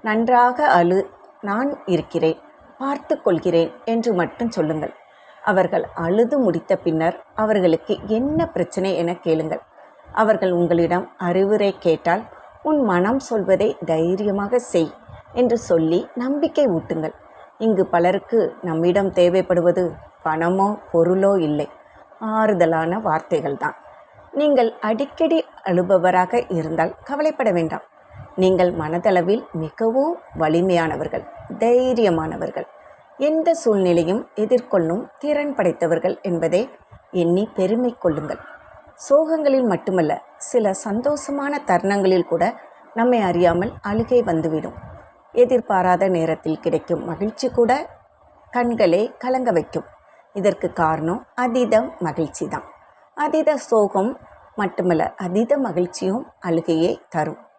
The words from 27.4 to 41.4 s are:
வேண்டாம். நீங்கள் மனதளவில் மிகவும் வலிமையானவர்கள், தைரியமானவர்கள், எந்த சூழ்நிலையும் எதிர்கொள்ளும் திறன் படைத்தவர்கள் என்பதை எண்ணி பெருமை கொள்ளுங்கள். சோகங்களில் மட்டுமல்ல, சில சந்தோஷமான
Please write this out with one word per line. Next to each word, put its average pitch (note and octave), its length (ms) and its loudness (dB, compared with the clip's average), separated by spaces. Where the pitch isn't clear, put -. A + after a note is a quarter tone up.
வேண்டாம். D#3+ 340 -2
நீங்கள் F#3 380 4
மனதளவில் F3 680 0
மிகவும் A3+ 600 -2
வலிமையானவர்கள், D#3+ 880 0
தைரியமானவர்கள், A3+ 1120 0
எந்த D#4 340 0
சூழ்நிலையும் F#3+ 680 2
எதிர்கொள்ளும் G#3+ 680 0
திறன் D4 360 -2
படைத்தவர்கள் F3 680 0
என்பதை E3+ 380 0
எண்ணி F3+ 380 2
பெருமை A3+ 420 0
கொள்ளுங்கள். D3+ 480 -4
சோகங்களில் D4 640 2
மட்டுமல்ல, F3+ 460 0
சில G#3+ 380 0
சந்தோஷமான C#4+ 840 -4